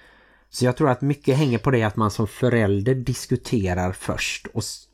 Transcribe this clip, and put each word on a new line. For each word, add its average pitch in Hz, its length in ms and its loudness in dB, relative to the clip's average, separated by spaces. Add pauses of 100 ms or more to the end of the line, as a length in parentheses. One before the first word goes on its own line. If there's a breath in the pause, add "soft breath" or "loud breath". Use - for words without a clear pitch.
(480 soft breath)
Så - 160 -4
jag 123 120 2
tror 151 140 2
att 123 100 0
mycket 139 360 2
hänger 135 220 2
på 135 120 0
det 123 120 4
att 107 140 0
man 107 140 2
som 107 160 -2
förälder 113 680 2
diskuterar 113 1000 -2
först, - 540 -6
och - 160 -6
s-, - 320 -12